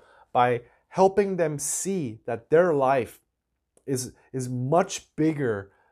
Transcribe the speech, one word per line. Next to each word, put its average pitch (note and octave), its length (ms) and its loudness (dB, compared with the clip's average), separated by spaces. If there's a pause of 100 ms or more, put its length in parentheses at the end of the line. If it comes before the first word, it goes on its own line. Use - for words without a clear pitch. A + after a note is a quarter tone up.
(340)
by A#2+ 280 2 (260)
helping F#3+ 500 2
them D3+ 220 -2
see D3 640 -6
that A2+ 240 -8
their E3+ 240 4
life C3+ 460 0 (680)
is, B2 280 -6 (200)
is B2+ 160 -6
much C3+ 640 -2
bigger C#3 560 -2 (200)